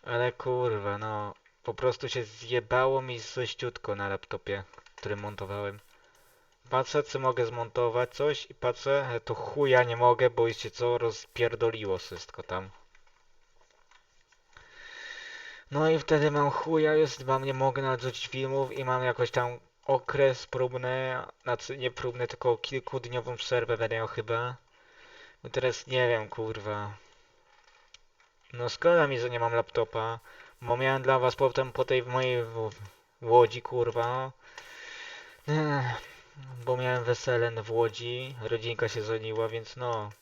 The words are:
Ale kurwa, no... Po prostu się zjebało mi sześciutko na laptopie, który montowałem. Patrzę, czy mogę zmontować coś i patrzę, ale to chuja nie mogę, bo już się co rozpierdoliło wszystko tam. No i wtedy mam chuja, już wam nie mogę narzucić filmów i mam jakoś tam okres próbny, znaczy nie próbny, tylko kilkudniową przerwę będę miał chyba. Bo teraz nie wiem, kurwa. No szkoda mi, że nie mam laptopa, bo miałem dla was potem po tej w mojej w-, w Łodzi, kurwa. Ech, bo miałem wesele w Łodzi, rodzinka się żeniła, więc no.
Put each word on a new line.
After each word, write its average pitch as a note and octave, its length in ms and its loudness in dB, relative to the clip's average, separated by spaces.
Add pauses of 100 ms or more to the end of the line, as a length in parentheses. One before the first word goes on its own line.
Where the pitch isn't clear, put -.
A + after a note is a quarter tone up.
Ale A#2+ 300 0
kurwa, A2 640 -2
no... G#2+ 360 -6 (280)
Po A2+ 120 -6
prostu B2+ 340 -2
się A#2+ 160 -4
zjebało B2 760 0
mi B2 180 -10
sześciutko A#2 760 -6
na G2+ 140 -6
laptopie, G2 540 -6 (340)
który G2+ 200 -6
montowałem. G2+ 640 -8 (920)
Patrzę, C3+ 320 2
czy C#3+ 160 -6
mogę B2+ 280 2
zmontować A#2+ 680 -2
coś D3 360 0
i - 40 -18
patrzę, C3+ 560 0
ale A#2+ 100 -4
to - 140 -6
chuja C3 480 4
nie A#2 140 0
mogę, A#2+ 340 6
bo A#2 180 4
już A2+ 80 -2
się - 140 -8
co A#2+ 280 0
rozpierdoliło A2+ 1000 0
wszystko - 440 -14
tam. F#2+ 280 -8 (3000)
No D3+ 200 4
i D#3+ 80 6
wtedy D3+ 320 4
mam C#3+ 200 4
chuja, D#3 440 2
już D#3 240 4
wam C3 260 0
nie C3+ 100 0
mogę C3+ 280 2
narzucić C3 440 -2
filmów C3 460 -2
i C3+ 120 -6
mam B2+ 200 0
jakoś B2 260 2
tam B2 280 -2 (280)
okres C3+ 600 2
próbny, B2+ 680 -2 (260)
znaczy C3 360 -4
nie B2+ 120 -2
próbny, B2 360 -4
tylko A#2+ 300 0
kilkudniową B2 800 -6
przerwę A#2 400 0
będę A2+ 200 -2
miał A2+ 100 -2
chyba. A#2 480 -4 (880)
Bo B2 80 -12
teraz B2+ 360 -2
nie B2+ 220 4
wiem, A2 200 2
kurwa. G#2+ 640 -6 (1600)
No A#2+ 160 -4
szkoda E3+ 380 6
mi, C3 140 -2
że B2 100 -2
nie A#2+ 100 -2
mam A#2 140 2
laptopa, A#2 640 0 (420)
bo A#2+ 160 0
miałem C3 260 2
dla C3 160 4
was B2 180 2
potem C3 360 2
po C3 120 0
tej B2+ 180 2
w A#2+ 40 -8
mojej B2+ 380 0
w-, A2+ 260 -6 (520)
w A2+ 80 -2
Łodzi, A2+ 320 8
kurwa. A#2+ 680 0 (1160)
Ech, D3 360 2 (800)
bo B2+ 120 2
miałem B2+ 280 0
wesele A#2 580 2
w A2 80 -10
Łodzi, A#2+ 720 0
rodzinka A2+ 460 -2
się A2 140 -4
żeniła, A2 460 -2
więc A2+ 280 -8
no. A2+ 340 -4 (120)